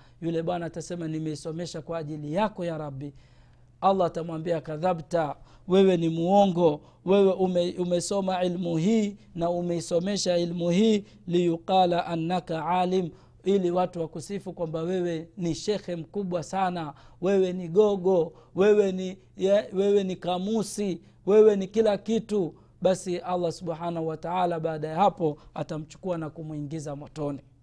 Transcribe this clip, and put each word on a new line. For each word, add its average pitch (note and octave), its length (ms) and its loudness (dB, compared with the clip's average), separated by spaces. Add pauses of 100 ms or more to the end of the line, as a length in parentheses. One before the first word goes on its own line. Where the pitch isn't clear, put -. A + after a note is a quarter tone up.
(220)
Yule E3 220 -2
bwana E3+ 220 -4
atasema, E3 420 -8
"Nimeisomesha D#3 760 -8
kwa E3 160 -8
ajili D3+ 360 -8
yako G3+ 320 -2
ya E3 120 -6
Rabbi." C#3+ 360 -10 (680)
Allah F#3+ 260 4
atamwambia, E3 540 -4
"Kadhabta, D#3+ 760 -2 (320)
wewe F#3 300 6
ni E3 120 2
muongo, E3+ 720 4 (240)
wewe F#3+ 280 6
ume-, F3+ 440 0
umesoma F3+ 640 -2
ilmu F3 340 -2
hii G3+ 400 2 (180)
na E3+ 140 -2
umeisomesha F3 880 -2
ilmu F3 320 -2
hii, G#3 340 4 (240)
liyuqala F3 800 2
annaka E3 600 -4
alim, F3+ 440 0 (340)
ili F#3 280 2
watu F3+ 300 -2
wakusifu F3+ 520 -10
kwamba E3 280 -6
wewe E3+ 460 -4 (100)
ni E3+ 180 -2
shekhe F#3 400 -4
mkubwa F3 480 -6
sana, F3+ 500 -4 (280)
wewe F#3 320 2
ni F3+ 140 -8
gogo, F#3 680 2 (220)
wewe G3+ 360 6
ni, F#3 260 -6 (200)
ya, G3 360 2
wewe G3+ 300 2
ni F#3 120 -4
kamusi, F#3+ 840 -4 (240)
wewe G#3+ 300 8
ni F#3+ 120 -2
kila G#3 300 2
kitu." G#3 560 -2 (280)
Basi F3+ 360 0
Allah F3 340 -2
Subhanahu E3+ 560 -6
wa D#3+ 100 -6
Ta'ala F3 420 -2
baada D#3 280 -4
ya D#3 80 -6
hapo E3+ 420 0 (160)
atamchukua D#3+ 640 -8
na D#3 120 -8
kumuingiza D3+ 640 -10
motoni. C#3+ 440 -8 (240)